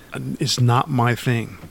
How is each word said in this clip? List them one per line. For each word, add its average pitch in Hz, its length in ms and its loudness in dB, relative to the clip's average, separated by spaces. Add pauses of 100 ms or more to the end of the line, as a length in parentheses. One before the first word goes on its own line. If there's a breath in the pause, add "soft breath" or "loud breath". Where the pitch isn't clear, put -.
(380 soft breath)
It's - 220 0
not 120 300 4
my 120 240 2
thing. 110 420 -2 (140)